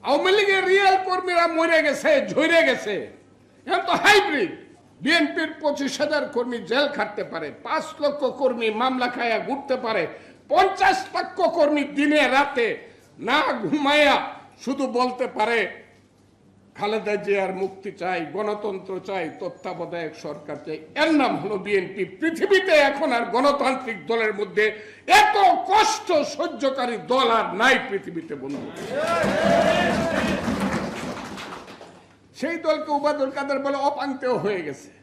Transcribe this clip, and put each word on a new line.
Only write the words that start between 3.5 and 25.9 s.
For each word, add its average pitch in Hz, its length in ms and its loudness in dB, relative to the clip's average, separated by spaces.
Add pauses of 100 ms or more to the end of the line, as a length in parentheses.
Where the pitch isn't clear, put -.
এখন 277 120 0
তো 370 140 -2
হাইব্রিড। 330 600 4 (500)
বিএনপির 320 580 0
পঁচিশ 277 420 -2
হাজার 294 280 -2
কর্মী 240 280 -4
জেল 226 300 0
খাটতে - 360 -4
পারে, 156 280 -8 (120)
পাঁচ 277 200 -2 (180)
লক্ষ 285 240 0
কর্মী 233 440 0
মামলা 247 380 0
খায়া 240 320 -2
ঘুরতে 247 360 -4
পারে, 220 320 -2 (420)
পঞ্চাশ 381 560 4 (100)
লক্ষ - 260 -4
কর্মী 294 420 4
দিনে 294 440 2
রাতে 254 500 2 (420)
না 240 220 2 (200)
ঘুমায়া 277 720 2 (320)
শুধু 269 220 -2
বলতে 254 400 0
পারে, 214 560 -2 (920)
"খালেদা 208 400 -2
জিয়ার 196 380 -2
মুক্তি 190 380 -6
চাই, 175 420 -6
গণতন্ত্র 202 680 -6
চাই, 185 300 -6 (100)
তত্ত্বাবধায়ক 170 760 -10
সরকার 147 400 -12 (100)
চাই"। 156 140 -10 (160)
এর 311 160 2
নাম 277 260 2
হলো 196 200 -4
বিএনপি। 190 480 -2
পৃথিবীতে 381 680 0
এখন 294 420 4
আর 233 80 0
গণতান্ত্রিক 254 880 0
দলের 220 260 0
মধ্যে 208 460 0 (280)
এত 415 300 6 (300)
কষ্ট 415 460 2 (240)